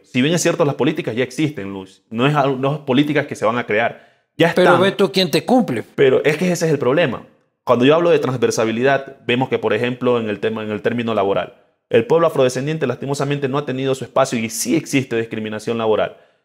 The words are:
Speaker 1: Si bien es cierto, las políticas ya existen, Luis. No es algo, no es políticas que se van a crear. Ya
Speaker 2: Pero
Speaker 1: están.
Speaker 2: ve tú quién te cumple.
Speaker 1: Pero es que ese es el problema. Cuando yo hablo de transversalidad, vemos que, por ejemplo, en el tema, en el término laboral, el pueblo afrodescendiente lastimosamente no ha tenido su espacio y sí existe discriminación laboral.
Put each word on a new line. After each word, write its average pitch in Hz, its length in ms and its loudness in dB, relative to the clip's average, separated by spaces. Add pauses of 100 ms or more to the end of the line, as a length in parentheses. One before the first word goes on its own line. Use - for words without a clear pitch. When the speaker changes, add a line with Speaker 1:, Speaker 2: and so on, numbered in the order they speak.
Speaker 1:
Si - 180 -2
bien 156 140 2
es 165 60 0
cierto, 170 240 2
las 139 100 0
políticas 147 400 -2
ya 123 80 0
existen, 123 480 -4
Luis. 95 380 -14
No 117 180 0
es 147 80 2
algo, 135 220 0
no 139 180 -2
es 151 60 -8
políticas 143 440 2
que - 100 -10
se 107 100 -2
van 117 120 0
a 120 80 -4
crear. 110 420 -2 (300)
Ya 170 180 4
Speaker 2:
Pero 180 160 4
Speaker 1:
están. 175 100 4
Speaker 2:
ve 196 100 2
tú 190 200 0
quién 185 200 0
te 156 140 0
cumple. 139 380 0 (120)
Speaker 1:
Pero 135 280 4
es 151 140 2
que 180 140 0
ese 165 160 -2
es 160 40 0
el 139 60 0
problema. 127 460 0 (400)
Cuando 123 220 2
yo 147 100 8
hablo 175 140 2
de 151 100 4
transversalidad, 123 1080 0
vemos 123 240 0
que, 117 100 0
por 107 140 -2
ejemplo, 123 460 0
en 110 100 -4
el 101 100 -4
tema, 110 240 -4
en 107 80 -6
el 104 100 -4
término 117 320 -2
laboral, 98 420 -2 (340)
el 117 160 2
pueblo 165 220 4
afrodescendiente 143 580 -2
lastimosamente 139 640 -4
no 135 80 -4
ha 143 80 -4
tenido 131 300 -4
su 131 80 -8
espacio 131 340 0
y 113 140 -4
sí - 240 -4
existe 131 420 -2
discriminación 113 640 -6
laboral. 104 380 0 (280)